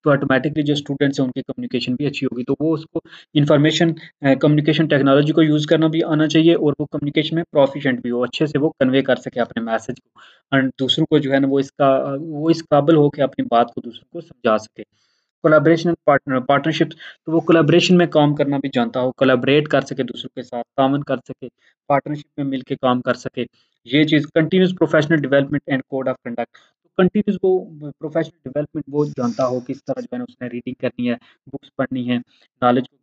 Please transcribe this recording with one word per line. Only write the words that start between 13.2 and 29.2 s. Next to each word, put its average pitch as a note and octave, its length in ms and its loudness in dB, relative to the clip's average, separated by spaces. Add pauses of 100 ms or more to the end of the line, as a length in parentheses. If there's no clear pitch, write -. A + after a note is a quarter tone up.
اپنی C3 300 -2
بات A#2+ 220 2
کو B2 80 -10
دوسروں - 320 -18
کو E3+ 80 -12
سمجھا A2+ 360 -2
سکے۔ G#2 260 -12 (640)
Collaboration D#3+ 420 4
and E3 240 0
partner-، C3 320 -2
پارٹنرشپ، C#3+ 460 0 (340)
تو D#3+ 60 -6
وہ D#3+ 80 2
کولابوریشن E3 580 4
میں F3 80 4
کام D3 300 2
کرنا C#3+ 220 -2
بھی C#3 160 -6
جانتا A#2+ 280 -2
ہو، B2+ 100 -2
کولابوریٹ C3 560 2
کر C#3 140 0
سکے C3+ 220 -8
دوسروں - 320 -12
کے C3 60 -10
ساتھ، A#2+ 340 -10
تعاون C#3 280 0
کر C3 140 -4
سکے، C3 300 -16 (400)
پارٹنرشپ D3 400 -2 (100)
میں C#3+ 80 -4
مل C3+ 140 -6
کے C3 160 -8
کام B2 260 0
کر B2 120 -2
سکے۔ - 320 -8 (400)
یہ D3+ 180 2
چیز D3+ 180 2 (160)
continuous F#3 340 2
professional D3+ 540 0
development C#3 480 -2
and C3 60 -2
code C3 280 -6
of B2 220 -8
conduct، - 540 -12
تو - 140 -20
کنٹینیوس F#3+ 460 0
وہ F#3 220 0 (340)
پروفیشنل D#3 500 -6
ڈیولپمنٹ D3 380 -6
وہ D3 180 -2
جانتا C3 420 -4